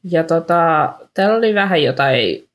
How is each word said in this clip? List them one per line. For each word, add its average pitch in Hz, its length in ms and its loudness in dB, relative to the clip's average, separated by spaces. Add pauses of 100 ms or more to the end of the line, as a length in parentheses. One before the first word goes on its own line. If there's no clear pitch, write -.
Ja 170 200 0
tota, 165 680 0 (220)
täällä 208 220 0
oli 226 180 0
vähän 185 280 0
jotain 131 720 -2